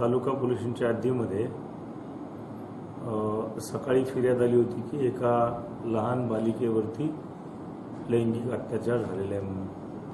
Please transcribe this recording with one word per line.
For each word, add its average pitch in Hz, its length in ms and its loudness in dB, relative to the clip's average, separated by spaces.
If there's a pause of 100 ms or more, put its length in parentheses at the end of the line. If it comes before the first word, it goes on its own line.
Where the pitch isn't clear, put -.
तालुका 123 300 2
पोलिसांच्या 123 580 0
हद्दीमध्ये, 110 560 2 (1600)
अ, 107 540 -2
सकाळी 127 440 2
फिर्याद 123 380 4
आली 120 140 6
होती 117 240 2
की 135 260 0
एका 120 580 2 (200)
लहान 117 440 2
बालिकेवरती 113 840 2 (960)
लैंगिक 117 420 4
अत्याचार 117 460 0
झालेला 98 360 -2
आहे 101 60 0
म्हणून 95 380 -6 (360)